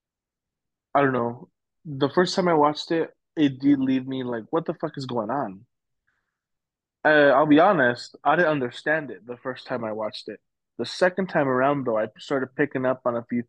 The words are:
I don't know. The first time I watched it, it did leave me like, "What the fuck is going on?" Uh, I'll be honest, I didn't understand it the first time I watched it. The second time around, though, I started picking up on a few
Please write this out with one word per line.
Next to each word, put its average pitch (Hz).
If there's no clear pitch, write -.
I 143
don't 135
know. 120
The 139
first 180
time 180
I 170
watched 147
it, 165
it 139
did 139
leave 131
me 131
like, 117
"What 165
the 175
fuck 151
is 135
going 117
on?" 113
Uh, 151
I'll 147
be 147
honest, 147
I 147
didn't 165
understand 147
it 98
the 123
first -
time 120
I 110
watched 107
it. 104
The 120
second 185
time 147
around, 131
though, 113
I 110
started 131
picking 139
up 127
on 120
a 117
few 120